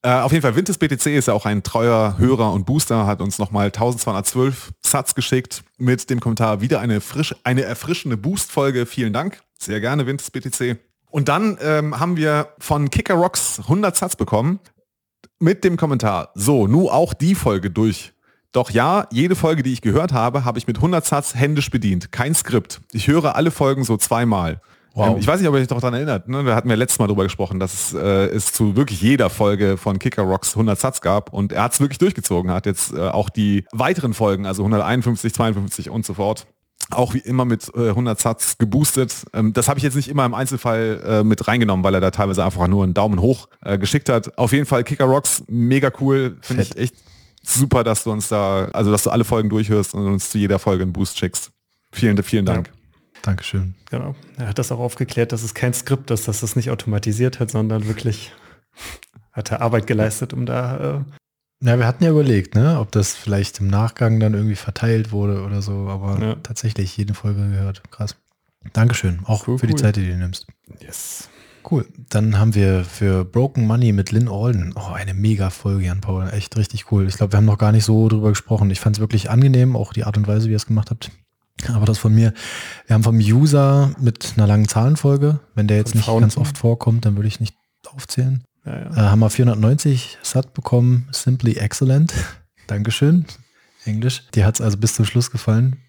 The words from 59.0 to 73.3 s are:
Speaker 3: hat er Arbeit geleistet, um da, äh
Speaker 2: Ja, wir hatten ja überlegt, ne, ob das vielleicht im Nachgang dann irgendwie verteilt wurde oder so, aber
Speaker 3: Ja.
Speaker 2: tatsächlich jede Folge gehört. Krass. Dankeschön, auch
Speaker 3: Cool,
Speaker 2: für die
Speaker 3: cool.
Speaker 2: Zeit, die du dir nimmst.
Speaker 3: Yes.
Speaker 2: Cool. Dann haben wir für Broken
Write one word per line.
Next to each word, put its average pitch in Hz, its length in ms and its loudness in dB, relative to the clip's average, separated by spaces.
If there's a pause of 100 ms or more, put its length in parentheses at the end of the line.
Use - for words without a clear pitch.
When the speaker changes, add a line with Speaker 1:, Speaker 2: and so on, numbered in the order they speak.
Speaker 3:
hat - 180 -8
er 110 100 -4
Arbeit 113 260 0
geleistet, 110 460 -2
um 123 140 -4
da, 135 580 -4 (580)
äh 131 40 0
Speaker 2:
Ja, 120 120 4
wir 117 80 2
hatten 127 180 0
ja 165 60 4
überlegt, 135 440 2
ne, 143 260 4
ob 110 100 -4
das 101 240 0
vielleicht 101 460 -4
im 98 80 0
Nachgang 113 500 2
dann 107 140 2
irgendwie 104 240 0
verteilt 110 560 -2
wurde 101 300 -2
oder 101 180 -4
so, 98 280 -6
aber 98 320 -4
Speaker 3:
Ja. 110 220 -2
Speaker 2:
tatsächlich 107 540 -6
jede 104 180 -4
Folge 101 360 -4
gehört. 98 400 -4
Krass. - 260 -10 (560)
Dankeschön, 107 520 0
auch 107 220 -2
Speaker 3:
Cool, 123 120 -2
Speaker 2:
für 123 80 -2
die 113 80 2
Speaker 3:
cool. 151 40 0
Speaker 2:
Zeit, 107 180 2
die 101 60 -2
du 92 60 -2
dir 90 80 -2
nimmst. 90 300 -6 (340)
Speaker 3:
Yes. - 480 -16 (420)
Speaker 2:
Cool. 147 140 0 (240)
Dann 110 300 2
haben 107 160 4
wir 95 300 4
für 92 420 0
Broken 123 400 0